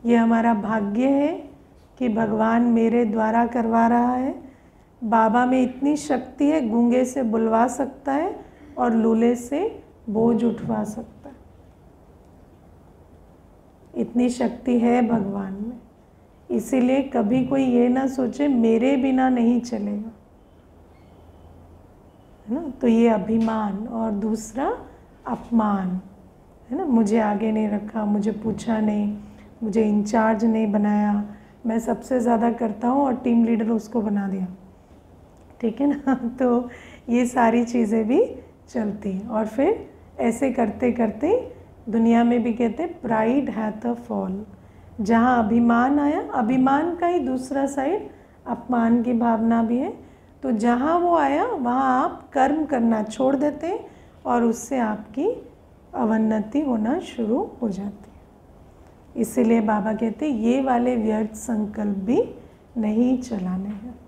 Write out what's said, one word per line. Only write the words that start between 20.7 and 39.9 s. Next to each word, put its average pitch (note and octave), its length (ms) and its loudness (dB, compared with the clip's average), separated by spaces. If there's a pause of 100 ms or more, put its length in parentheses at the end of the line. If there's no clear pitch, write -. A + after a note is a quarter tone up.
है A3 60 -2
ना? D#4 160 -6
तो B3 180 0
ये A#3 200 6
अभिमान A3 800 0
और A3+ 220 -4
दूसरा A3 680 -4 (480)
अपमान, G3+ 760 -2 (680)
है B3+ 60 -6
ना? F#4+ 80 -4
मुझे A3+ 340 2
आगे G#3+ 340 0
नहीं G#3+ 160 0
रखा, G#3 360 -4
मुझे G#3 280 0
पूछा A3 480 -4
नहीं, G#3 380 0 (440)
मुझे A3 260 0
इंचार्ज G#3+ 560 2
नहीं A3 280 2
बनाया, G#3 520 2 (420)
मैं A3+ 120 0
सबसे A#3+ 420 -2
ज़्यादा A#3 320 2
करता A3+ 360 -4
हूँ C#4 160 2
और B3+ 100 0
टीम A#3 300 2
लीडर A3+ 240 0
उसको A3+ 320 -2
बना G3+ 280 -2
दिया, F#3+ 180 -4 (1120)
ठीक A3+ 200 -2
है C#4+ 60 2
ना? C4+ 280 0
<laughs> A#3 240 -6
तो B3 300 0 (400)
ये A#3+ 180 2
सारी A#3+ 380 2
चीज़ें A3+ 440 0
भी E4+ 280 2 (320)
चलती G#3 440 -6
हैं। G3+ 160 -8
और A3 180 -2
फिर E4 440 -2 (300)